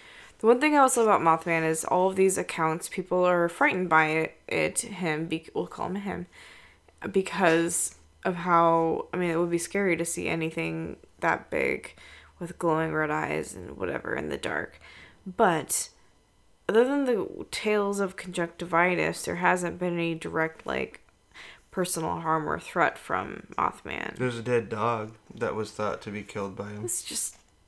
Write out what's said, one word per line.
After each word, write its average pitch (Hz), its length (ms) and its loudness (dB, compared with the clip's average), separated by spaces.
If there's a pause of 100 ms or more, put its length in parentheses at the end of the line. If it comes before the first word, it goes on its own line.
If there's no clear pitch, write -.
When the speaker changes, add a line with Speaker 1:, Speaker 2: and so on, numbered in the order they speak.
(400)
Speaker 1:
The 214 80 2
one 247 120 8
thing 302 160 4
I 294 40 8
also 254 240 6
about 208 180 6
Mothman 165 420 2
is 160 220 0
all 185 240 4
of 190 60 -2
these 190 220 4
accounts, 170 520 -2
people 185 340 0
are 175 260 4
frightened 185 400 0
by 156 180 6
it, 160 300 -2 (100)
it, 160 320 0
him, 175 480 -4
be-, 160 260 -6
we'll 175 140 -4
call 170 220 -8
him 180 60 -4
him, 185 300 -6 (840)
because 175 840 2 (300)
of 185 100 0
how, 170 760 4
I - 40 -4
mean, 180 120 0
it 165 80 0
would 170 140 0
be 170 60 2
scary 185 400 0
to 170 80 -4
see 175 220 -4
anything 165 720 -4 (220)
that - 300 0
big - 440 -2 (460)
with 175 200 -10
glowing 160 340 0
red 156 160 -2
eyes 156 440 -4
and 90 240 -14
whatever - 380 -4
in 73 120 -6
the 71 100 -4
dark. - 420 -6 (460)
But 180 640 0 (800)
other 220 160 6
than 277 220 2
the 233 460 -2
tales 202 500 0
of 190 160 -4
conjunctivitis, 170 1040 0
there 170 140 -4
hasn't 180 420 2
been 180 140 -2
any 170 220 -2
direct, 160 500 -2
like, - 340 -6 (720)
personal 175 480 -4
harm 160 300 0
or 156 100 -4
threat - 380 0
from - 500 -6 (100)
Mothman. - 600 -4
Speaker 2:
There's 123 200 -2
a 113 60 -8
dead 120 240 2
dog 110 460 -2 (200)
that 110 220 -2
was 107 160 -6
thought 104 300 -4
to 110 100 -10
be 101 120 -8
killed 101 340 -8
by 101 120 -8
him. 104 140 -10
Speaker 1:
It's - 200 -4
just - 340 -6 (300)